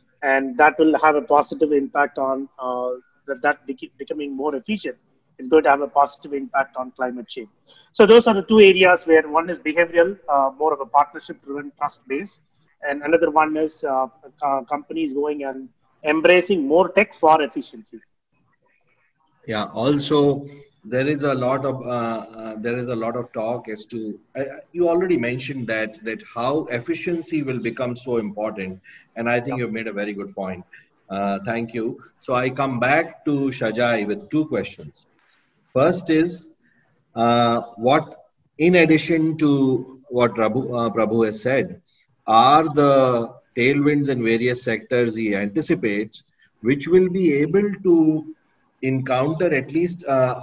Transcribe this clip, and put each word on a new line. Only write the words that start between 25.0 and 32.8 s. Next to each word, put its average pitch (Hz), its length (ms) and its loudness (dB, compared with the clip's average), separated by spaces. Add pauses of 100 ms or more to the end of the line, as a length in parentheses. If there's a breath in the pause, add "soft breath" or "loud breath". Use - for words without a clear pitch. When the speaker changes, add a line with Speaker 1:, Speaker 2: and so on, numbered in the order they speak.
Speaker 2:
mentioned 127 500 -6
that, 110 380 -6
that 110 180 -8 (100)
how 139 340 -2
efficiency 160 760 -6
will 131 160 -6
become 120 340 -6
so 120 240 -6
important, 101 640 -6 (380 soft breath)
and 113 120 -4
I 120 120 0
think 127 160 -8
you've 117 160 -6
made 113 140 -8
a 107 60 -10
very 104 200 -6
good 98 200 -12
point. 92 300 -10 (460 soft breath)
Uh, 98 360 -4
thank 117 280 -6
you. 117 280 -6 (180 loud breath)
So 131 160 -6
I 127 140 0
come 135 300 -4
back 143 460 -2